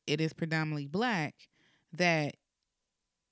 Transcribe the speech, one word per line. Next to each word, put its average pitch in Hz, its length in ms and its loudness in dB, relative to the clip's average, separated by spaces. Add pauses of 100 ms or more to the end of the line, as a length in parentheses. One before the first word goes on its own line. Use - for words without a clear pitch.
it 151 120 2
is 156 140 0
predominantly 156 540 -2
black 180 480 -2 (580)
that 160 420 2 (960)